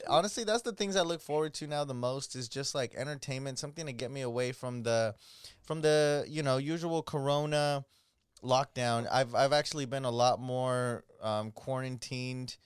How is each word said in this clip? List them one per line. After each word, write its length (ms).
Honestly, 360
that's 180
the 100
things 240
I 60
look 180
forward 340
to 120
now 180
the 100
most 400
is 140
just, 260
like, 200
entertainment, 640
something 280
to 60
get 180
me 120
away 300
from 300
the, 320
from 200
the, 460
you 140
know, 140
usual 460
Corona 840
lockdown. 680
I've, 240
I've 180
actually 340
been 180
a 60
lot 300
more, 640
um, 300
quarantined, 1120